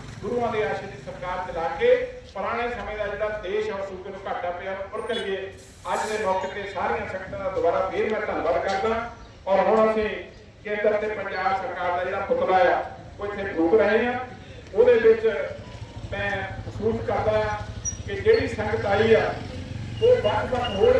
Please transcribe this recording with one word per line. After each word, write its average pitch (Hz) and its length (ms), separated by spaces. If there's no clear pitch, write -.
ਗੁਰੂਆਂ 233 300
ਦੇ 214 120
ਆਸ਼ੀਰਵਾਦ 190 280
ਦੀ - 140
ਸਰਕਾਰ 180 420
ਚਲਾ 165 200
ਕੇ 240 160
ਪੁਰਾਣੇ 240 360
ਸਮੇਂ 214 280
ਦਾ 208 100
ਜਿਹੜਾ 208 220
ਦੇਸ਼ 214 260
ਆ, 196 60
ਉਸ 196 140
ਸੂਬੇ 185 200
ਨੂੰ 185 180
ਘਾਟਾ 180 240
ਪਿਆ, 185 200
ਉਹ 196 180
ਪੂਰ 220 180
ਕਰੀਏ। 196 300
ਅੱਜ 214 180
ਦੇ 214 140
ਮੌਕੇ 185 280
ਤੇ 196 200
ਸਾਰੀਆਂ 196 340
ਸੰਗਤਾਂ 190 320
ਦਾ 190 160
ਦੁਬਾਰਾ 175 340
ਫੇਰ 214 220
ਮੈਂ 214 160
ਧੰਨਵਾਦ 175 400
ਕਰਦਾ 208 420
ਔਰ 190 120
ਹੁਣ 214 320
ਅਸੀਂ 214 180
ਕੇਂਦਰ 208 380
ਤੇ 214 60
ਪੰਜਾਬ 190 540
ਸਰਕਾਰ 180 360
ਦਾ 180 60
ਜਿਹੜਾ 180 160
ਪੁਤਲਾ 180 380
ਆ, 175 260
ਉਹ 202 60
ਇੱਥੇ 196 280
ਫੂਕ 214 280
ਰਹੇ 220 260
ਆ। 254 120
ਉਹਦੇ 381 200
ਵਿੱਚ 226 320
ਮੈਂ 202 180
ਮਹਿਸੂਸ 196 760
ਕਰਦਾ 208 320
ਆ 214 180
ਕਿ 202 100
ਜਿਹੜੀ 226 320
ਸੰਗਤ 214 380
ਆਈ 214 280
ਆ, 202 80
ਉਹ 247 200
ਵੱਖ-ਵੱਖ 233 520
ਹੋਰ 269 240